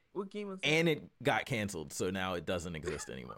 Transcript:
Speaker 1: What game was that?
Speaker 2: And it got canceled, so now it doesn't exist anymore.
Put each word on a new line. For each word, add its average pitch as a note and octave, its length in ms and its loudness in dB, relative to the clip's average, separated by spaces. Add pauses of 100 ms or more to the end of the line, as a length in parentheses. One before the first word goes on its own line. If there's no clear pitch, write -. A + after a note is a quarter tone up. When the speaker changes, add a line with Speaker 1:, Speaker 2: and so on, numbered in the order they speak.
(140)
Speaker 1:
What G3 160 -4
game G#3 180 -6
was F#3+ 120 -8
that? C3+ 60 -2
Speaker 2:
And D#3+ 220 6
it D3 140 2 (200)
got A#2+ 220 4
canceled, G2+ 480 -2
so G2 160 0
now F#2 240 0
it F2 140 -2
doesn't F2+ 300 0
exist D2 340 -4
anymore. B1 280 -8